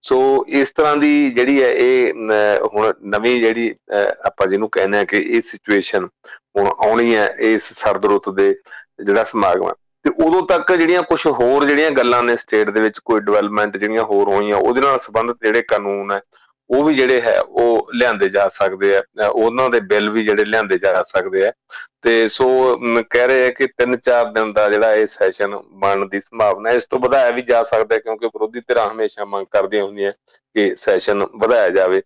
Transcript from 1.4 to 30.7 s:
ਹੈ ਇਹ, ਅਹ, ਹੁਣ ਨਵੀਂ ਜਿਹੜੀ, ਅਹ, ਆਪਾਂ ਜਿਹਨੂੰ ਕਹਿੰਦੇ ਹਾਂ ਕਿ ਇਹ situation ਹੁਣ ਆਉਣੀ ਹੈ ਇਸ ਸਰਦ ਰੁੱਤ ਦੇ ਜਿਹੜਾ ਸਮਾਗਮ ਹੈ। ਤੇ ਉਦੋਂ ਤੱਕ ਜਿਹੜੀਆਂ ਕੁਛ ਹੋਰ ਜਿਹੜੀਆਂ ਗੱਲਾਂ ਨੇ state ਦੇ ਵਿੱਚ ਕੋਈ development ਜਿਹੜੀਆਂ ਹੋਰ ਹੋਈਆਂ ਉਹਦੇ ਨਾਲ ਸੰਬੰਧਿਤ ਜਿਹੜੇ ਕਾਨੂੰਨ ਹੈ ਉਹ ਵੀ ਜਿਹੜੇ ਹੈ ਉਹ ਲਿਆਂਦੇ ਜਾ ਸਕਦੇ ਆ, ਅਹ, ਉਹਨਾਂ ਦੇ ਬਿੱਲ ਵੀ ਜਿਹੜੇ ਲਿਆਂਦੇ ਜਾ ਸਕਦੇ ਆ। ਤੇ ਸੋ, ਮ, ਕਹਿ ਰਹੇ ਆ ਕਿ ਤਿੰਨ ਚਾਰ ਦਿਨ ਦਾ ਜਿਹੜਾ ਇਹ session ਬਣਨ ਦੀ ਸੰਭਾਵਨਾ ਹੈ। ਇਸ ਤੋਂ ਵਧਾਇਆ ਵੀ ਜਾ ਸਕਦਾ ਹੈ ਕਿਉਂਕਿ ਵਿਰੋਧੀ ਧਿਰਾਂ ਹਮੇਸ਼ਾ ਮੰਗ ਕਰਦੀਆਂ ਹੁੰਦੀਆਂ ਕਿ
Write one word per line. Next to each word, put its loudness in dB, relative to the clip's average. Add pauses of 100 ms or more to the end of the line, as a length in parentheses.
ਹੈ 4
ਇਹ, 2
ਅਹ, 0
ਹੁਣ 0 (100)
ਨਵੀਂ -2
ਜਿਹੜੀ, 0 (180)
ਅਹ, 0 (100)
ਆਪਾਂ -2
ਜਿਹਨੂੰ -2
ਕਹਿੰਦੇ 0
ਹਾਂ 0
ਕਿ -2
ਇਹ 0
situation -4 (500)
ਹੁਣ 0
ਆਉਣੀ 0
ਹੈ 0
ਇਸ 0
ਸਰਦ -4
ਰੁੱਤ 0
ਦੇ 0 (500)
ਜਿਹੜਾ 0
ਸਮਾਗਮ -2
ਹੈ। -6 (300)
ਤੇ 0 (160)
ਉਦੋਂ 2
ਤੱਕ 0
ਜਿਹੜੀਆਂ 2
ਕੁਛ -2
ਹੋਰ 2
ਜਿਹੜੀਆਂ 2
ਗੱਲਾਂ 2
ਨੇ 0
state 0
ਦੇ 0
ਵਿੱਚ -2
ਕੋਈ 0
development 0
ਜਿਹੜੀਆਂ -2
ਹੋਰ 0
ਹੋਈਆਂ 0
ਉਹਦੇ 0
ਨਾਲ 2
ਸੰਬੰਧਿਤ -4
ਜਿਹੜੇ 2
ਕਾਨੂੰਨ -4
ਹੈ -4 (480)
ਉਹ 2
ਵੀ 2
ਜਿਹੜੇ 2
ਹੈ 0
ਉਹ 0
ਲਿਆਂਦੇ 0
ਜਾ 0
ਸਕਦੇ 0
ਆ, 4
ਅਹ, -4
ਉਹਨਾਂ 0
ਦੇ 2
ਬਿੱਲ 0
ਵੀ -2
ਜਿਹੜੇ 2
ਲਿਆਂਦੇ -2
ਜਾ 0
ਸਕਦੇ -2
ਆ। -2 (500)
ਤੇ 2
ਸੋ, 2
ਮ, -2
ਕਹਿ 2
ਰਹੇ 2
ਆ 2
ਕਿ -4
ਤਿੰਨ -2
ਚਾਰ 2
ਦਿਨ -4
ਦਾ 2
ਜਿਹੜਾ 2
ਇਹ 2
session -2 (120)
ਬਣਨ -2
ਦੀ -6
ਸੰਭਾਵਨਾ -2
ਹੈ। 2
ਇਸ 0
ਤੋਂ -4
ਵਧਾਇਆ 2
ਵੀ -4
ਜਾ 2
ਸਕਦਾ 0
ਹੈ 0
ਕਿਉਂਕਿ -6
ਵਿਰੋਧੀ -6
ਧਿਰਾਂ -2
ਹਮੇਸ਼ਾ -6
ਮੰਗ -8
ਕਰਦੀਆਂ 0
ਹੁੰਦੀਆਂ -4 (420)
ਕਿ 0